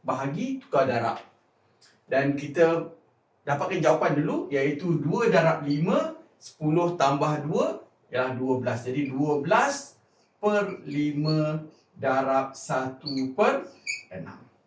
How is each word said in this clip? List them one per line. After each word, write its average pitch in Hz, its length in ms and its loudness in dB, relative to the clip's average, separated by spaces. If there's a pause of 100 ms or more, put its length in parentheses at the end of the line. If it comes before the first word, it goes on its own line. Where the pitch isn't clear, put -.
Bahagi, 143 560 -4
tukar - 320 2
darab. 113 320 -2 (880)
Dan 139 240 2
kita 165 560 2 (560)
dapatkan 180 320 -2
jawapan 156 480 4
dulu, 277 240 -4
iaitu 143 480 0
dua 190 320 0
darab 160 400 4
lima, 202 480 0 (240)
sepuluh 170 560 0
tambah 147 480 0
dua 214 400 -2 (240)
ialah 127 240 -2
dua 127 240 0
belas. 117 280 -4
Jadi, 135 240 -2
dua 143 320 0
belas 233 560 0 (400)
per 208 480 0
lima 151 800 0 (300)
darab 135 560 0
satu 131 800 -6
per - 320 2 (480)
enam. 98 320 -14 (240)